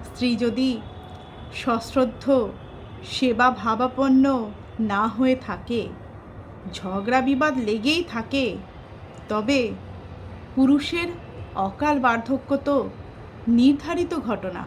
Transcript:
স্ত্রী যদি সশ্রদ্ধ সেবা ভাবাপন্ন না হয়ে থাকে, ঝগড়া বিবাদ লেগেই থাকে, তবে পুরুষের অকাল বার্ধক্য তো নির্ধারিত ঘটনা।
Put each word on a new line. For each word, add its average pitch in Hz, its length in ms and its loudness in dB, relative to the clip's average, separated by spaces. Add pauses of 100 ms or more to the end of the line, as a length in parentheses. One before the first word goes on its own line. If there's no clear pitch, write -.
স্ত্রী 240 320 0
যদি 233 460 2 (720)
সশ্রদ্ধ 240 960 2 (540)
সেবা 247 480 4
ভাবাপন্ন 247 1000 4 (280)
না 208 280 2
হয়ে 254 280 4
থাকে, 226 520 -4 (880)
ঝগড়া 202 480 0
বিবাদ 269 360 2
লেগেই 240 460 0
থাকে, 233 520 -2 (760)
তবে 220 420 2 (840)
পুরুষের 285 520 4 (480)
অকাল 285 440 0
বার্ধক্য 247 580 2
তো 269 320 2 (580)
নির্ধারিত 285 680 4
ঘটনা। 196 520 -4